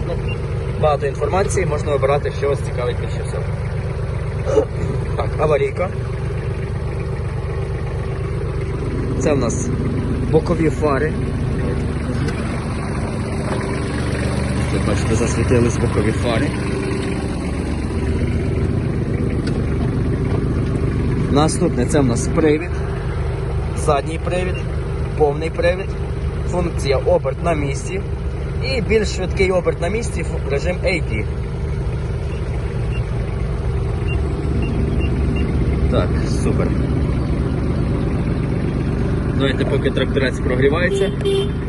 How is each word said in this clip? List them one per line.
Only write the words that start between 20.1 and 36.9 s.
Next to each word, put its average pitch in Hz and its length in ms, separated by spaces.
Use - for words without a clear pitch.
Наступне, 143 540
це 151 140
в 139 40
нас 120 300
привід, 156 360
задній 151 480
привід, 180 300
повний 151 300
привід, 175 360
функція 156 460
оберт 135 480
на 165 100
місці 143 460
і 262 160
більш 208 280
швидкий 180 420
оберт 165 300
на 170 80
місці, 202 340
фу-, 139 280
режим 151 340
A - 180
D. 113 220
Так, 120 180
супер. - 260